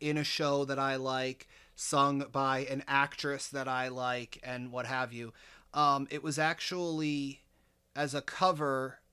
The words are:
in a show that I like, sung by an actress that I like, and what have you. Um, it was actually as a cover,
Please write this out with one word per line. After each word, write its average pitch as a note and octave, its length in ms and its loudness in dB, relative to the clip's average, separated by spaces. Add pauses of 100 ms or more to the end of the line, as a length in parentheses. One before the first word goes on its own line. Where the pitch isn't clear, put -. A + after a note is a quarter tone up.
in D3+ 160 0
a D3 80 0
show C#3+ 400 2
that C3+ 140 -2
I C3+ 180 0
like, C3 500 -4 (280)
sung C#3 540 4
by C3+ 300 2 (100)
an C#3 200 -4
actress C#3 580 2
that C3+ 220 -4
I C3 180 0
like, B2 560 -4
and B2+ 260 -6
what B2 160 -4
have B2+ 280 -2
you. A#2 180 -10 (420)
Um, C#3+ 380 4
it D3+ 100 -4
was D3 160 -4
actually D#3 1000 -2 (560)
as C#3 180 -2
a C#3+ 80 -2
cover, C#3+ 800 2 (140)